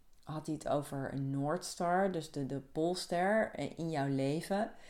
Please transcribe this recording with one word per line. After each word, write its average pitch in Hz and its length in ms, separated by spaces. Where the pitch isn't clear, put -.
had 156 220
hij 156 100
het - 120
over 139 460
een 135 160
Noordstar, 175 800
dus 160 200
de, 143 140
de 135 140
poolster, 180 920
eh, - 260
in 165 120
jouw 143 180
leven. 147 640